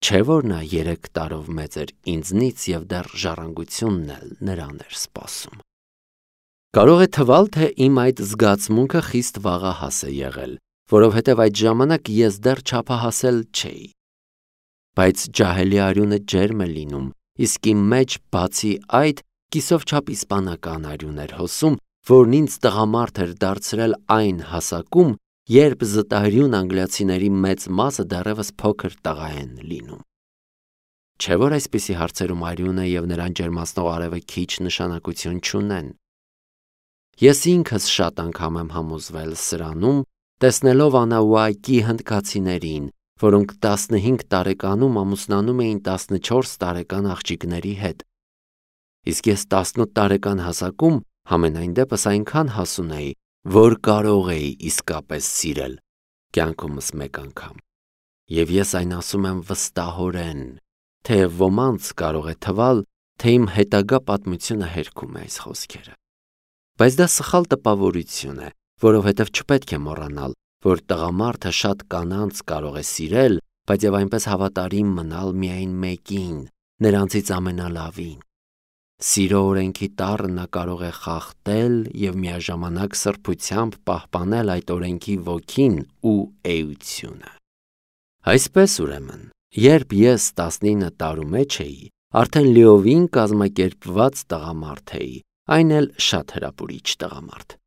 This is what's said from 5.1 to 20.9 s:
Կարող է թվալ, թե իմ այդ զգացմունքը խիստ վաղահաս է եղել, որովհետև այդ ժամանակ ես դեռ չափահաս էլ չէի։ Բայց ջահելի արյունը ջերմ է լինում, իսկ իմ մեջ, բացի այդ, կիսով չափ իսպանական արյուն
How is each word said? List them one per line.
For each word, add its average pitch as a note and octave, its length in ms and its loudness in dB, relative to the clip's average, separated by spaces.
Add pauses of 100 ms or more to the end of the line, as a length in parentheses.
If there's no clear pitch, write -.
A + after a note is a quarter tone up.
Կարող C#3 260 8
է F#3 80 6
թվալ, D3+ 400 4
թե D#3 260 0
իմ C3+ 220 4
այդ B2+ 240 2
զգացմունքը G#2+ 800 2
խիստ A#2+ 400 -4
վաղահաս F2+ 600 -4
է C#2 120 -8
եղել, C2 400 -8 (380)
որովհետև A2 500 6
այդ G#2+ 160 4
ժամանակ A#2 540 2
ես G#2+ 260 2
դեռ B2+ 240 0
չափահաս A#2 640 -4
էլ B2 240 2
չէի։ - 420 -10 (1080)
Բայց F#2 340 4
ջահելի F#2+ 500 2
արյունը G#2 400 2
ջերմ G2+ 400 0
է F2+ 80 -2
լինում, D2 400 -8 (280)
իսկ - 280 -2
իմ G#2+ 200 4
մեջ, B2+ 420 2
բացի F#2 460 -2 (180)
այդ, C#3 340 2 (280)
կիսով D#3 360 0
չափ D3 240 -2
իսպանական E2+ 720 -6
արյուն D2+ 400 -10